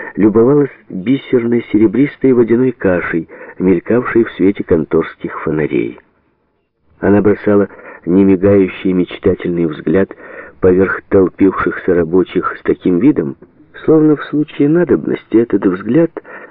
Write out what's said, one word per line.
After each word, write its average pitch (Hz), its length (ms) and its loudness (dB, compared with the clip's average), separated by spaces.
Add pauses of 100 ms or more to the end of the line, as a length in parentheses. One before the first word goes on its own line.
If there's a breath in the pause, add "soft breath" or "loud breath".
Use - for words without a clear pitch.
(160 loud breath)
любовалась 113 560 2 (180)
бисерной 117 840 -2
серебристой 117 600 2
водяной 120 380 2
кашей, 87 580 -2 (300 loud breath)
мелькавшей 110 640 0
в - 100 -12
свете 95 300 0
конторских - 800 -2
фонарей. 65 580 -4 (1000)
Она 101 220 2
бросала 101 480 0 (360 loud breath)
немигающий 95 880 2
мечтательный 87 720 -2
взгляд 80 440 -2 (500 loud breath)
поверх 92 500 2
толпившихся 92 840 0
рабочих 85 640 -2
с - 60 -20
таким 87 360 -2
видом, 87 360 0 (480)
словно 156 320 4
в - 100 -6
случае 147 440 -2
надобности 160 680 0
этот 113 280 0
взгляд 104 460 0 (400 loud breath)